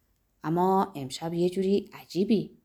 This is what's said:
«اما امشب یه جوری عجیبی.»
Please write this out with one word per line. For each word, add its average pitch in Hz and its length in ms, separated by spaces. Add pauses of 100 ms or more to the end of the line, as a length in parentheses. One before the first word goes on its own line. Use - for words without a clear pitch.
(440)
«اما 190 520
امشب 147 380
یه 175 160
جوری 190 440
عجیبی.» 190 720